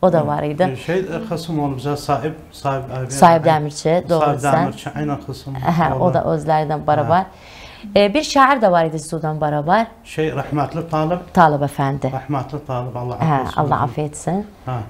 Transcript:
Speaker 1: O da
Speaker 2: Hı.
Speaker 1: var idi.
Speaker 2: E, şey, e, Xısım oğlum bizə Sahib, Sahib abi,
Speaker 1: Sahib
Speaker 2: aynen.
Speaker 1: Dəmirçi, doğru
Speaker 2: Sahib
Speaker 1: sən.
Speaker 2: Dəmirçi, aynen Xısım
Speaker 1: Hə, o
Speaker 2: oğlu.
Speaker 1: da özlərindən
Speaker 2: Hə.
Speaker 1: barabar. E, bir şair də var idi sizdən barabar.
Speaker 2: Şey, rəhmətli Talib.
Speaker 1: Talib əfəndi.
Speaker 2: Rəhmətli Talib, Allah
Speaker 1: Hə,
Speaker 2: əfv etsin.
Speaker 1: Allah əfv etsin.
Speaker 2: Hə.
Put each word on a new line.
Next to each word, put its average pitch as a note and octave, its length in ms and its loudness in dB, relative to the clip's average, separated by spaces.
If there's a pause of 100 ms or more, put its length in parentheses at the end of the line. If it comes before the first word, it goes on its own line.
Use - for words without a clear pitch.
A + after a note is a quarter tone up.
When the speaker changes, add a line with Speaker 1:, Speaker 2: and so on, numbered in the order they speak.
Speaker 1:
O F3+ 120 4
da E3 80 4
Speaker 2:
Hı. D3 60 0
Speaker 1:
var D3 160 -2
idi. D3+ 200 0
Speaker 2:
E, C3+ 120 0
şey, E3+ 240 -2
e, F#3 40 -4 (260)
Xısım E3 300 -4
oğlum C#3 180 -2
bizə C#3 200 -4
Sahib, D3 360 -2 (180)
Sahib C3+ 320 -4 (140)
abi, B2+ 140 -8
Speaker 1:
Sahib E3 340 6
Speaker 2:
aynen. D#3 220 4
Speaker 1:
Dəmirçi, D#3+ 420 0
doğru D#3+ 160 4
Speaker 2:
Sahib C#3+ 140 2
Speaker 1:
sən. C#3 160 2
Speaker 2:
Dəmirçi, C3+ 400 -2
aynen D3 220 -2 (100)
Xısım C3+ 280 -10
Speaker 1:
Hə, D3+ 380 0
o C3 100 -2
Speaker 2:
oğlu. F3+ 100 4
Speaker 1:
da D#3+ 60 2
özlərindən D#3 640 0
Speaker 2:
Hə. D3+ 60 -4
Speaker 1:
barabar. D#3 380 2 (680)
E, G3+ 180 4
bir D4+ 100 2
şair C#4 380 4
də G3+ 100 6
var E3+ 140 4
idi D#3+ 120 -2
sizdən D#3 440 -4
barabar. D#3 460 2 (160)
Speaker 2:
Şey, D#3 260 -4
rəhmətli C#3+ 600 -4
Talib. D#3 300 0 (140)
Speaker 1:
Talib D3+ 280 6
əfəndi. C#3 500 -2
Speaker 2:
Rəhmətli C3+ 560 -6
Talib, B2 280 -6
Allah B2 240 -6
Speaker 1:
Hə, D3+ 200 2
Speaker 2:
əfv B2+ 80 -2
etsin. - 140 -4
Speaker 1:
Allah D3 140 2 (120)
əfv B2 180 -6
etsin. F3 400 -4 (220)
Speaker 2:
Hə. B2+ 100 -4 (120)